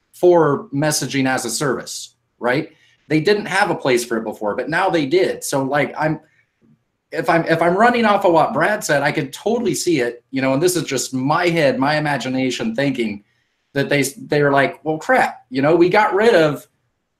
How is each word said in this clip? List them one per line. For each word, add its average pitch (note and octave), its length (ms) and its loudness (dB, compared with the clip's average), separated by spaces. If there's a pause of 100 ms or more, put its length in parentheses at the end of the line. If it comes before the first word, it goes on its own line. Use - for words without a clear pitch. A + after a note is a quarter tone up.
(120)
for E3 580 4
messaging C#3 580 -2
as B2+ 160 -2
a A#2 60 -4
service, - 640 -6 (240)
right? B2+ 340 -2 (360)
They D#3 120 2
didn't G3+ 240 2
have G3 240 0
a E3+ 60 0
place B2 320 0
for A#2 100 -4
it A2 80 -4
before, G#2 320 -6
but B2 140 -6
now F3+ 180 0
they E3 160 0
did. C#3+ 400 0
So, C#3 180 -2
like, C3+ 360 -2
I'm, D#3 220 -2 (920)
if D#3 180 -4
I'm, E3 140 2
if E3 180 0
I'm F3 140 2
running A#3 300 2
off G3 180 2
of F3+ 80 4
what D3+ 200 2
Brad F#3+ 300 -2
said, C#3+ 200 0
I D3 100 0
could C#3+ 200 -4
totally G#3+ 420 -2
see D#3 260 0
it, A#2+ 300 -4
you C3 120 -4
know, C3 120 2
and C#3 80 0
this F3+ 120 2
is E3 100 -2
just C3 300 -6
my D3+ 340 0
head, D3 300 2
my C#3+ 180 0
imagination C3 800 -4
thinking A#2 480 -4 (500)
that C#3 160 -2
they, C#3+ 140 2
they D3 400 -2
were C#3+ 80 4
like, C#3 340 0
"Well, D#3 140 -4
crap, - 500 0
you C3 140 -4
know, D#3 140 4
we E3+ 120 4
got G#3 260 2
rid A3 200 4
of D#3 320 2 (540)